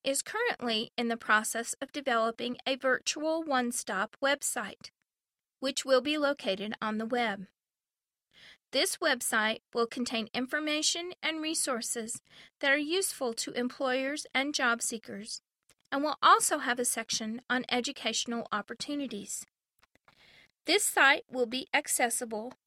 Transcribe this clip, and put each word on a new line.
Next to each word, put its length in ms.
is 180
currently 720
in 120
the 100
process 640
of 100
developing 640
a 80
virtual 640
one-stop 800
website, 680
which 240
will 180
be 140
located 640
on 200
the 80
web. 400
This 260
website 640
will 140
contain 440
information 800
and 180
resources 800
that 120
are 60
useful 560
to 200
employers 800
and 180
job 300
seekers, 580
and 120
will 180
also 360
have 220
a 40
section 640
on 200
educational 800
opportunities. 920
This 180
site 480
will 140
be 280
accessible 800